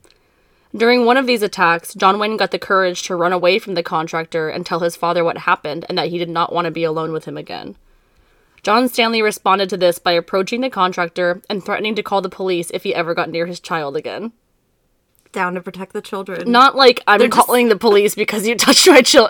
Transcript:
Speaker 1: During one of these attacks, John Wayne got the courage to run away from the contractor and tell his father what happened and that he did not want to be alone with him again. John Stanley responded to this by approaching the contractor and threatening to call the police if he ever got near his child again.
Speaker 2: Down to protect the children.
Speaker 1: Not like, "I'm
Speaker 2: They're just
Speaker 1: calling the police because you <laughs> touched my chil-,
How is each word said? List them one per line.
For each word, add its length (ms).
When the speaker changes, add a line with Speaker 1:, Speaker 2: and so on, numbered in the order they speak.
Speaker 1:
During 300
one 120
of 100
these 160
attacks, 500
John 240
Wayne 200
got 120
the 80
courage 460
to 120
run 160
away 280
from 160
the 80
contractor 640
and 160
tell 140
his 160
father 280
what 160
happened 480
and 120
that 80
he 100
did 120
not 220
want 140
to 60
be 120
alone 280
with 140
him 120
again. 380
John 260
Stanley 320
responded 480
to 80
this 220
by 140
approaching 480
the 100
contractor 760
and 160
threatening 320
to 60
call 220
the 60
police 420
if 120
he 120
ever 180
got 160
near 160
his 140
child 360
again. 360
Speaker 2:
Down 200
to 80
protect 320
the 80
children. 500
Speaker 1:
Not 240
like, 300
"I'm 140
Speaker 2:
They're 80
just 180
Speaker 1:
calling 240
the 60
police 400
because 320
you 80
<laughs> 20
touched 300
my 160
chil-, 260